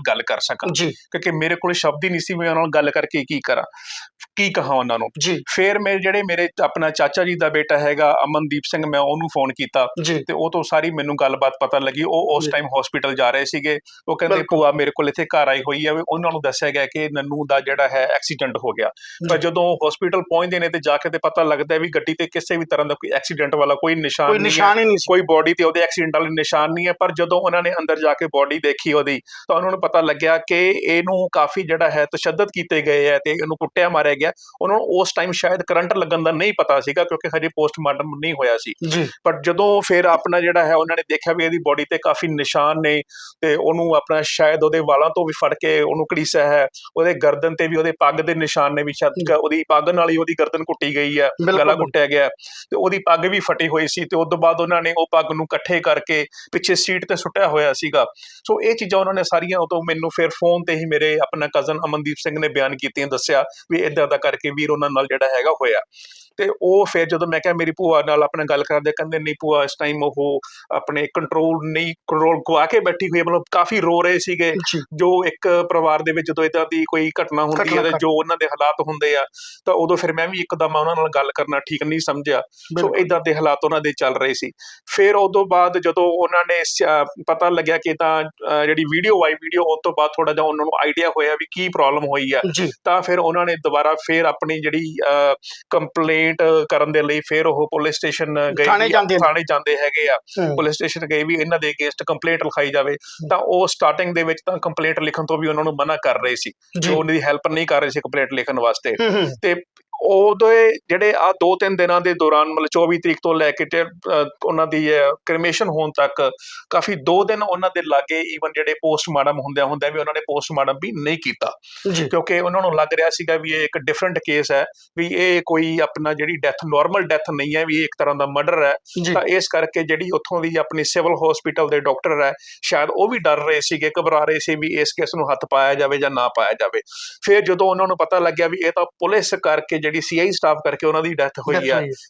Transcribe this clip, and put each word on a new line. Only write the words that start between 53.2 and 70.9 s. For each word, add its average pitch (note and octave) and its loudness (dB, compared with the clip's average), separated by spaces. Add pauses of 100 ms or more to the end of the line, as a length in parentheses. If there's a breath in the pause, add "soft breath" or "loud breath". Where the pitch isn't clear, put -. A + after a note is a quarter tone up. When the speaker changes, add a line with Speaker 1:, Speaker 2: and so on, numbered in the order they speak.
Speaker 1:
ਵੀ F#3+ 0
ਫਟੀ E3 -2
ਹੋਈ D#3 0
ਸੀ E3+ -6
ਤੇ F3+ -4
ਉਸ D#3+ 2
ਤੋਂ F3 0
ਬਾਅਦ E3 2
ਉਹਨਾਂ E3+ 0
ਨੇ E3 -2
ਉਹ E3 0
ਪੱਗ D#3+ 4 (100)
ਨੂੰ D#3+ -4
ਇਕੱਠੇ E3 -2
ਕਰਕੇ D3+ 0 (260 loud breath)
ਪਿੱਛੇ F3+ 0
ਸੀਟ F3+ -2
ਤੇ F#3+ -2
ਸੁੱਟਿਆ F3+ 0
ਹੋਇਆ D3+ 2
ਸੀਗਾ। C#3+ 0 (120)
ਸੋ - -4
ਇਹ A3+ 2
ਚੀਜ਼ਾਂ G3 0
ਉਹਨਾਂ F#3+ 0
ਨੇ F#3 -2
ਸਾਰੀਆਂ F3+ 0
ਉਦੋਂ E3 -2
ਮੈਨੂੰ D#3+ -2
ਫਿਰ E3 2
ਫੋਨ F3 0
ਤੇ E3+ 0
ਹੀ D#3+ -4
ਮੇਰੇ D#3 0
ਆਪਣਾ D3+ -2
ਕਜ਼ਨ D3+ -2
ਅਮਨਦੀਪ D3+ -4
ਸਿੰਘ D#3 -4
ਨੇ D#3 -2
ਬਿਆਨ C#3 -2
ਕੀਤੀਆਂ, C#3 -6
ਦੱਸਿਆ C#3+ 0 (280 loud breath)
ਵੀ E3+ 0
ਏਦਾਂ D#3 0
ਦਾ C#3+ 0
ਕਰਕੇ C#3+ -2
ਵੀਰ D3 -2
ਉਹਨਾਂ D3 0
ਨਾਲ C#3 0
ਜਿਹੜਾ C3+ 0
ਹੈਗਾ C3 2
ਹੋਇਆ। B2 0 (580 loud breath)
ਤੇ G3 0 (120)
ਉਹ F#3+ 4
ਫਿਰ E3+ 0
ਜਦੋਂ E3 -2
ਮੈਂ D#3+ -2
ਕਿਹਾ F3 0
ਮੇਰੀ E3 -2
ਭੂਆ D#3+ 2
ਨਾਲ D3+ 4
ਆਪਣਾ D#3 -2
ਗੱਲ C#3+ 2
ਕਰਦੇ, D3 0
ਕਹਿੰਦੇ, D#3+ -4
"ਨਹੀਂ D3+ -6
ਭੂਆ, D3+ 2
ਇਸ C#3+ -4
ਟਾਈਮ D3 -2
ਉਹ C#3+ -2 (320 loud breath)
ਆਪਣੇ D3+ -4